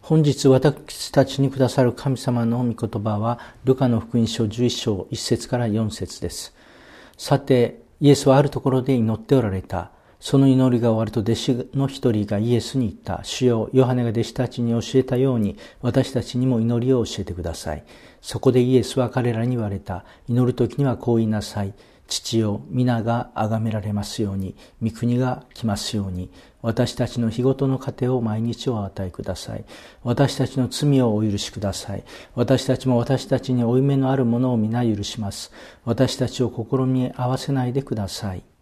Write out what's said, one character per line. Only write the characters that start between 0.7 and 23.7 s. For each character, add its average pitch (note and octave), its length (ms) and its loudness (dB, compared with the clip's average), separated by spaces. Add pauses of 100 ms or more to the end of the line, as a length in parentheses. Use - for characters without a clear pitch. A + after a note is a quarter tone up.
た C3+ 120 6
ち C3+ 160 -4
に C3+ 100 2
く - 80 -12
だ B2+ 120 4
さ C3+ 120 2
る A#2+ 120 4
神 C3 240 -2
様 A#2+ 260 0
の A#2 140 0
御 B2 160 0
言 G#2+ 280 -4
葉 G#2+ 160 -2
は、 A#2 200 -2 (260)
ル C3 100 4
カ C3 140 2
の A2+ 120 2
福 - 180 -2
音 A2+ 80 4
書 A2 200 -2
十 A2+ 200 0
一 A#2 100 4
章 G2 340 -2
一 A2+ 80 -6
節 - 300 -2
か B2+ 80 -2
ら A#2+ 100 0
四 G#2+ 240 0
節 - 300 -10
で F#2 80 -6
す。 - 240 -12 (640)
さ - 220 0
て、 B2 420 2 (220)
イ C#3+ 80 8
エ C#3 40 10
ス C#3 140 2
は C3+ 80 8
あ C#3+ 60 6
る C#3+ 80 2
と B2+ 100 -6
こ - 80 0
ろ B2+ 140 2
で C3+ 100 0
祈 A2 260 2
っ - 0 -
て - 160 0
お C3 60 6
ら A2+ 80 0
れ F#2+ 140 -2
た。 - 300 -8 (280)
そ - 160 0
の C3+ 100 6
祈 C3 300 6
り - 20 2
が A#2 120 4
終 A2 80 2
わ A2+ 80 0
る - 40 -6
と、 A#2 100 -2
弟 A2+ 140 2
子 B2 380 -2
の C3+ 160 0
一 C3 240 0
人 G#2 140 0
が G#2 120 -2
イ A#2 160 2
エ A#2 60 2
ス - 160 -6
に B2 120 0
言 - 20 -2
っ - 20 -14
た。 - 320 -8
「主 - 220 -2
よ、 A2+ 260 2
ヨ C3 140 6
ハ B2+ 80 0
ネ B2 100 0
が A#2 60 0
弟 A2+ 140 0
子 - 100 -8
た B2+ 120 -2
ち - 140 -8
に A#2 180 0
教 B2 200 0
え B2+ 60 4
た B2+ 120 -2
よ C3 200 2
う - 20 0
に、 G#2 180 -2 (240)
私 B2 320 0
た A#2 100 -2
ち - 140 -8
に B2+ 80 0
も B2+ 160 2
祈 A#2 260 0
り C3 60 4
を B2 140 4
教 - 140 -8
え F#2+ 40 -4
て F2+ 80 -10
く F2 100 -8
だ E2+ 120 -4
さ - 200 -8
い。」 D2+ 100 -12 (360)
そ - 200 -8
こ C3 120 2
で B2+ 80 4
イ B2+ 160 4
エ A#2+ 60 6
ス - 180 -2
は A#2+ 80 0
彼 A#2+ 240 0
ら A2+ 140 -2
に B2+ 60 -2
言 A#2+ 80 -2
わ G#2 100 -4
れ G2 80 -6
た。 F#2 260 -10 (240)
「祈 B2 180 2
る B2 60 2
時 A#2 220 0
に C#3+ 100 0
は B2+ 140 0
こ A#2+ 160 0
う - 20 4
言 A2+ 120 2
い - 20 0
な G#2+ 100 0
さ G2+ 240 -6
い。 G2 80 -8 (340)
父 - 340 -2
よ、 G#2 280 0
皆 B2 340 0
が A#2 320 -2
崇 A2 260 -2
め A2+ 100 -2